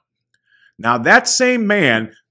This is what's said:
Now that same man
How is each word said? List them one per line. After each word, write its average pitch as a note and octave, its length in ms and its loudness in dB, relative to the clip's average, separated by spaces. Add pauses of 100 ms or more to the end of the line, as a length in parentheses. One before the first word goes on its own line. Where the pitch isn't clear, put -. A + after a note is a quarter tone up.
(760)
Now A#2+ 200 -2
that G3 280 2
same B3 420 -2
man B2+ 440 0 (200)